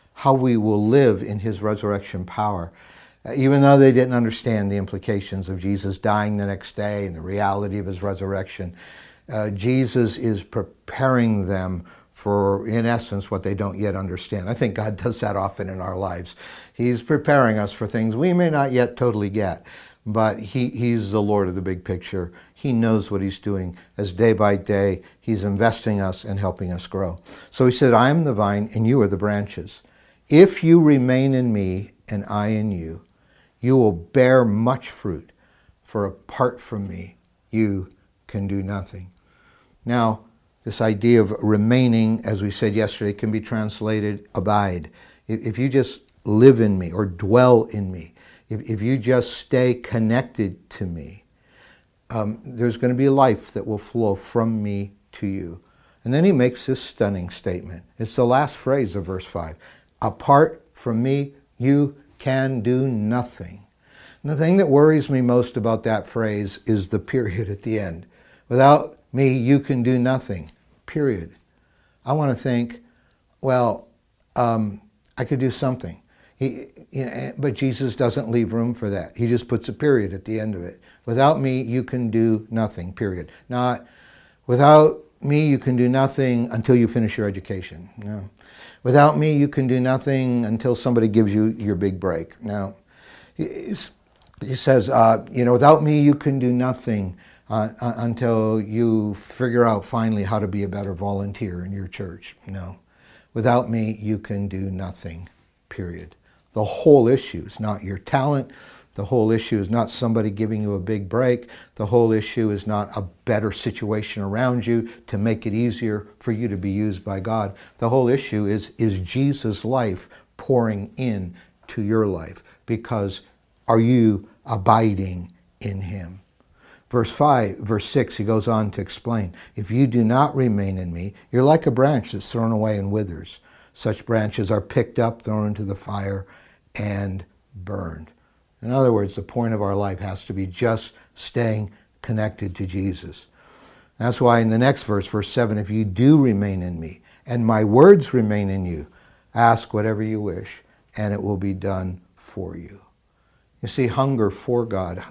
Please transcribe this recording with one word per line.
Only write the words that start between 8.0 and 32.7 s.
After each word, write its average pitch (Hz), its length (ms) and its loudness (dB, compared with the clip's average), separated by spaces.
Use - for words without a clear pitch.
resurrection, 95 720 -8
uh, 107 160 -4
Jesus 117 680 0
is 107 240 -2
preparing 113 1040 -2
them 92 400 -4
for, 101 580 0
in 113 160 -2
essence, 110 460 -4
what 95 120 -4
they 101 120 -4
don't 98 240 -6
yet 101 180 -2
understand. 95 540 -8
I - 20 -4
think 120 220 -2
God 107 220 -6
does 117 240 -4
that 104 160 -4
often 95 340 -4
in 95 100 -10
our 92 160 -8
lives. 90 400 -8
He's 120 260 0
preparing 135 560 2
us 104 160 -2
for - 140 -6
things 110 280 -2
we 175 200 0
may 175 160 2
not 139 220 0
yet 123 260 0
totally 104 320 0
get, 98 340 -4
but 110 360 0
he, 123 280 -4
he's 113 440 -2
the 107 100 0
Lord 101 260 0
of 90 60 -6
the 95 80 -6
big 90 220 -6
picture. 90 480 -8
He 139 200 -4
knows 113 360 2
what 101 140 -4
he's 98 160 -6
doing 92 380 -6
as 101 160 -4
day 110 200 4
by 104 240 4
day 98 460 0
he's 104 240 -4
investing 104 560 0
us 92 240 -4
and 98 160 -6
helping 92 320 -4
us 87 160 -8
grow. 90 320 -6
So 131 160 2
he 127 60 6
said, 123 220 4
"I 120 160 6
am 165 140 2
the 143 80 -2
vine 104 420 0
and 110 100 0
you 127 160 4
are 104 60 6
the 98 100 -2
branches. 101 680 -6
If 180 360 8
you 165 160 8
remain 135 540 4
in 123 180 2
me 95 400 -2
and 101 160 -6
I 104 240 -2
in 107 240 -2